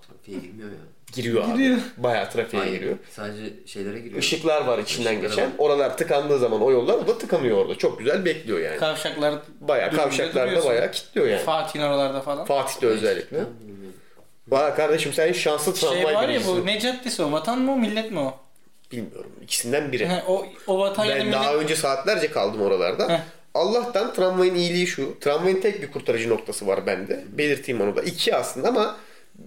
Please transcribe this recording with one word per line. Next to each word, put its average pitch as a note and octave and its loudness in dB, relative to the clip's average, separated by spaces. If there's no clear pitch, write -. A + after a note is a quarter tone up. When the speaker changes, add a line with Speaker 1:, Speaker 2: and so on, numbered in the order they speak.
Speaker 1:
Trafiğe - -16
girmiyor G#2 -14
ya. E2+ -14
Speaker 2:
Giriyor A#2+ 0
abi. A3+ 0
Speaker 3:
Giriyor. B3+ 4
Speaker 2:
Bayağı A#2 0
trafiğe G#2+ -2
Speaker 1:
Hayır, F#2+ -2
Speaker 2:
giriyor. F#2+ -4
Speaker 1:
sadece G#3 -10
şeylere G2+ -10
giriyor. A#2+ -10
Speaker 2:
Işıklar D#3 0
var A#2 2
içinden A2+ -2
Speaker 1:
Işıklara G#2 -2
Speaker 2:
geçen. G#2+ 0
Speaker 1:
bak. C3 -8
Speaker 2:
Oralar C#3+ 2
tıkandığı D3 2
zaman A2 2
o B2+ 6
yollar, B2+ 4
o - 2
da A3+ 2
tıkanıyor B2+ 2
orada. G2 2
Çok C3+ 0
güzel D#3+ 0
bekliyor A2 -2
yani. D#2 -4
Speaker 3:
Kavşaklar D3+ -2
Speaker 2:
Bayağı, C#3+ 2
Speaker 3:
dümdüz D3+ 2
Speaker 2:
kavşaklarda C3+ 0
Speaker 3:
duruyorsun. E3 2
Speaker 2:
bayağı A#2 2
kilitliyor - 0
yani. G2+ 2
Speaker 3:
Fatih'in D#3 -2
oralarda C#3 0
falan. C#3+ -4
Speaker 2:
Fatih'te C3+ 0
özellikle. A2 0
Speaker 1:
Ben - -2
bilmiyorum. G2 -18
Speaker 2:
Vay C#3 2
kardeşim, D3+ 2
sen E3+ 4
şanslı D#3+ 0
Speaker 3:
Şey E3 2
Speaker 2:
tramvay F3 2
Speaker 3:
var A3 2
ya, C4+ 0
Speaker 2:
binicisin. F#3 0
Speaker 3:
bu F3 -2
ne G#3 -2
caddesi B3 -2
o? D3 0
Vatan A3+ 0
mı C4 2
o, C4+ 0
Millet A3 -2
mi F3 -4
o? C3 -4
Speaker 2:
Bilmiyorum. A2 -10
İkisinden C#3 -2
biri. A#2+ 0
Speaker 3:
He, F3+ -2
o, F#3+ 0
o F#3+ 2
Vatan G3 0
Speaker 2:
Ben - 0
Speaker 3:
yerine - 0
Speaker 2:
daha C#3 2
Speaker 3:
Millet D3+ 2
Speaker 2:
önce D#3 0
saatlerce D#3 0
kaldım G#2+ 0
oralarda. G2 2
Speaker 3:
Heh. E3 2
Speaker 2:
Allah'tan A3+ 0
tramvayın F#3 4
iyiliği F3 2
şu. - -4
Tramvayın F3+ 2
tek G3+ 0
bir C#3+ -10
kurtarıcı A#2 -2
noktası G#2 -2
var F#2+ 0
bende. G2 -2
Belirteyim C#3 -2
onu G2+ 0
da. - 0
İki F3+ -2
aslında C3 -2
ama A#3+ 2